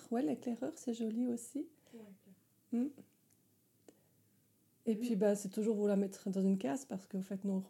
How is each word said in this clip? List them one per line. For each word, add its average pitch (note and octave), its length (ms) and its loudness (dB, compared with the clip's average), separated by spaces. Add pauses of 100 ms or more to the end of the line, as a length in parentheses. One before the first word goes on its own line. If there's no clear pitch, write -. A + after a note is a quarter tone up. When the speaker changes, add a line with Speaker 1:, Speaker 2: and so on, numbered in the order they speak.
(120)
Speaker 1:
ouais, A#3 100 2
l'éclaireur, B3+ 540 -2
c'est - 180 -4
joli A3+ 340 -2
aussi. A#3+ 380 -4 (280)
Speaker 2:
Ouais, A#3 80 -16
éclaireur. G#3 840 -6
Speaker 1:
Hmm. - 20 -6 (2000)
Et A3 100 4
Speaker 2:
Mhm. G3+ 60 -2
Speaker 1:
puis, A#3+ 140 2
bah, G3+ 200 6
c'est G3+ 140 -4
toujours G#3+ 260 2
vouloir G#3 200 4
mettre G3 340 0
dans F#3+ 120 0
une G3 160 6
case, C4 280 -2
parce F#3+ 220 -8
qu'en F#3+ 140 -4
fait, G3 240 -6
no-, F#3+ 240 0